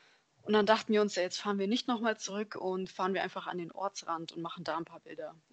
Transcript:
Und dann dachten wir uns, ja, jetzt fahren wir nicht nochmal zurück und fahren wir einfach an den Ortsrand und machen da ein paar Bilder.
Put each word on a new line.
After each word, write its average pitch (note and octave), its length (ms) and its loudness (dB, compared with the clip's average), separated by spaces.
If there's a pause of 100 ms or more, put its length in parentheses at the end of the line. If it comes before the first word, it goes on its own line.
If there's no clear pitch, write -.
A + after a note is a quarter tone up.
(440)
Und G#3 100 0
dann G#3 140 6
dachten A3 260 6
wir G#3 80 8
uns, G#3 140 2
ja, F3+ 80 2
jetzt F3+ 160 -4
fahren G3+ 180 0
wir G3 100 2
nicht A#3+ 200 0
nochmal A3+ 320 2
zurück G#3 360 -6
und F#3 360 -2
fahren F#3+ 240 0
wir E3+ 80 0
einfach F#3 240 -6
an E3 100 -4
den E3+ 140 -6
Ortsrand E3 600 -6
und E3 120 -8
machen E3 200 -8
da D#3 140 -2
ein E3 80 -4
paar E3 140 -18
Bilder. D#3+ 360 -12 (180)